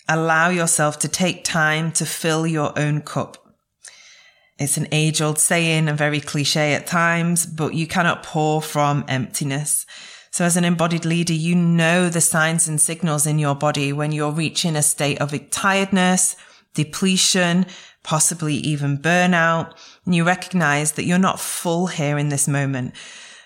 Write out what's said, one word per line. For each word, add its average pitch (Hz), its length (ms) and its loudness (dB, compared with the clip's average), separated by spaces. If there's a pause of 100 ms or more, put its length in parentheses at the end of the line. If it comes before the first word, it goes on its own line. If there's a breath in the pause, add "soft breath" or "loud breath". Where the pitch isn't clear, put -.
allow 160 420 2
yourself 165 500 0
to 190 80 -2
take - 360 -2
time 156 500 0
to 165 120 -2
fill 160 400 0
your 156 320 0
own 147 240 0
cup. - 360 -6 (1200 loud breath)
It's 143 180 -2
an 151 140 -4
age-old 156 480 0
saying 160 500 2
and 151 80 -2
very 147 240 0
cliche 147 540 0
at - 100 -4
times, 170 600 0
but 156 260 -4
you 165 140 -2
cannot 170 340 0
pour 156 400 0
from 147 460 0
emptiness. 139 800 -4 (420 loud breath)
So - 160 -2
as 170 100 2
an 175 100 2
embodied 170 400 0
leader, 170 280 0
you 165 220 0
know 170 540 4
the 165 120 0
signs 160 460 2
and 156 120 -2
signals 151 460 0
in 151 140 0
your 143 160 2
body 143 360 0
when 151 200 -2
you're 151 200 -2
reaching 160 440 -2
a 147 80 0
state 143 360 0
of 147 140 -2 (160)
tiredness, 190 880 2 (400 loud breath)
depletion, 180 880 2 (380 loud breath)
possibly 156 520 0
even 143 420 -2
burnout. 165 760 2 (320 loud breath)
And 180 100 0
you 165 80 4
recognize 156 720 0
that - 100 -4
you're 180 160 2
not 190 200 2
full 175 480 -2
here 147 300 -2
in 147 120 0
this 139 180 -2
moment. 135 460 -2 (520 loud breath)